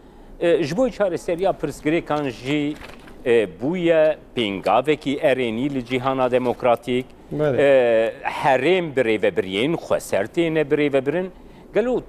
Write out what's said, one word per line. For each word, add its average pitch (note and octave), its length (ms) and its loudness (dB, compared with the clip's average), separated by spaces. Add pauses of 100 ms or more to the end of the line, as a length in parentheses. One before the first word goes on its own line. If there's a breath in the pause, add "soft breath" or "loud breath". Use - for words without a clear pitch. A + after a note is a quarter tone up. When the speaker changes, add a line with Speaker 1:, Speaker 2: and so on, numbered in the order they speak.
(400 loud breath)
Speaker 1:
e, E3+ 240 2
ji D3 140 -6
bo B3+ 120 0
çareseriya F3+ 640 -2
pirsgirêkan D3+ 760 -4
jî, C#3+ 460 -4 (500)
e, A#2 220 4 (140)
bûye D#3+ 560 2 (180)
pêngavekî B2 840 0
erênî C3 540 0
li B2+ 120 -6
cîhana B2+ 460 0
demokratîk. B2 720 0 (280)
Speaker 2:
Belê. D3 260 0
Speaker 1:
E, A#2+ 640 4
herêm D3+ 720 0
birêvebiriyên G#2+ 840 0
xweser G2 500 -2
têne D#3+ 360 -2
birêvebirin. D3 680 0 (460 loud breath)
Gelo A3 360 0